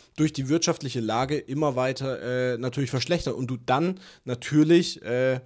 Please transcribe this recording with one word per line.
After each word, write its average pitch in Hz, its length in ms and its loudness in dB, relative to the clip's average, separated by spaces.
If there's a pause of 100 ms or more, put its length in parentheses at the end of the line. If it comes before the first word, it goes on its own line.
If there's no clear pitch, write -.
(180)
durch 151 160 2
die 135 160 -4
wirtschaftliche 147 500 0
Lage 120 380 0
immer 139 380 -2
weiter, 127 800 -2
äh, 117 40 -4
natürlich 127 340 -2
verschlechtern. 143 420 -2
Und 127 140 -6
du 123 100 -4
dann 170 420 0 (260)
natürlich, 151 800 2
äh, 127 420 0